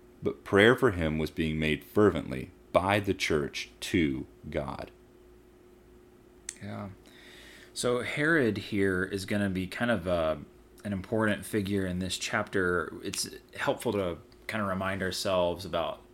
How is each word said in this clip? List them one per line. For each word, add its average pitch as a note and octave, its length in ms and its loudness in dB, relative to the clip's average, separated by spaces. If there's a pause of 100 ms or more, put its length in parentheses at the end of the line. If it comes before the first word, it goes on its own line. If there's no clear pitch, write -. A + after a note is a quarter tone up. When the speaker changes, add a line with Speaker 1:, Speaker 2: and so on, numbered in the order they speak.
(220)
Speaker 1:
but - 220 -4
prayer G#2+ 320 8
for B2+ 160 2
him D#2+ 260 0
was D#2 120 0
being D#2 280 -2
made D#2 280 0
fervently D#2+ 680 2 (220)
by G2 260 4
the G2 140 0
church - 560 -2 (100)
to D2 460 0 (240)
God. D2 420 -6 (1700)
Speaker 2:
Yeah. G#2 260 -10 (840)
So B2 280 0
Herod D3 560 2
here G2 480 2
is G2 180 -4
gonna G2+ 260 0
be F#2 160 -2
kind A#2+ 260 -2
of F#2 160 -2
a, D#2+ 320 2 (440)
an G2+ 80 -4
important G#2 540 0
figure G2 400 -2
in F2+ 140 -2
this F#2 180 -4
chapter. F2+ 720 0 (100)
It's - 280 -6 (260)
helpful B2+ 380 -2
to F2+ 240 -2 (300)
kind A2 140 -2
of G2+ 60 -2
remind F#2+ 340 -2
ourselves F2+ 600 0
about E2 380 -4 (120)